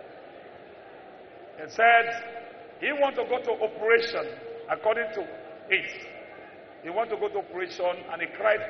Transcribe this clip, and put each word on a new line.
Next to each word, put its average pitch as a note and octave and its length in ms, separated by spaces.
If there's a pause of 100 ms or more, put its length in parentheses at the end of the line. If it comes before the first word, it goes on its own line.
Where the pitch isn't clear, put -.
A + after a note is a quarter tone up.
(1600)
He - 140
said A#3 520 (580)
he A#3 120
want C#4 240
to B3 80
go A#3+ 180
to A#3 100 (120)
operation G#3+ 640 (420)
according G#3+ 440
to G3 80 (480)
it. - 360 (800)
He D#3+ 60
want A3+ 200
to G#3+ 60
go G#3 120
to G3+ 100
operation F3+ 580 (160)
and E3+ 80
he E3 160
cried G#3 340